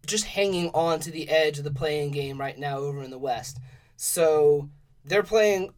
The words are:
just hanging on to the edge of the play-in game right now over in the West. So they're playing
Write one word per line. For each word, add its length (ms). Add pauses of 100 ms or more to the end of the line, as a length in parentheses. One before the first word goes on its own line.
just 200
hanging 480
on 260
to 120
the 180
edge 280
of 60
the 80
play-in 400
game 260
right 200
now 220
over 220
in 100
the 60
West. 420 (360)
So 720 (360)
they're 180
playing 540